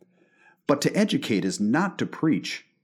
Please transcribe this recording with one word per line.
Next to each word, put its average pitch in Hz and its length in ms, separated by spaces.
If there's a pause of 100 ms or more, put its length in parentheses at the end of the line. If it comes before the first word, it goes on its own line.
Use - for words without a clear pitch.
(680)
but 143 140
to - 140
educate - 480
is 92 140
not 143 400
to 113 80
preach - 580 (200)